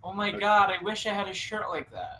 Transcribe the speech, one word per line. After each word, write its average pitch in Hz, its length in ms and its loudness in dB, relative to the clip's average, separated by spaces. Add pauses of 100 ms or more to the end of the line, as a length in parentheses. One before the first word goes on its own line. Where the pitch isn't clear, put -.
Oh 185 100 -10
my 202 180 0
god, 202 400 6
I 185 120 -2
wish 214 220 -4
I 220 80 0
had 202 140 -2
a 190 60 -8
shirt 214 360 -6
like 147 220 -6
that. 92 280 -10